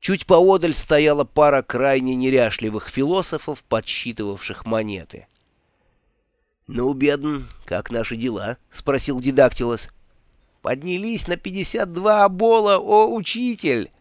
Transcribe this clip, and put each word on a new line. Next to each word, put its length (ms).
Чуть 180
поодаль 480
стояла 520
пара 360
крайне 540
неряшливых 720
философов, 800
подсчитывавших 1000
монеты. 640
"Ну, 280
Бедн, 460
как 260
наши 240
дела?" — 400
спросил 480
Дидактилос. 720
"Поднялись 680
на 80
пятьдесят 560
два 320
обола, 540
о 360
учитель!" 880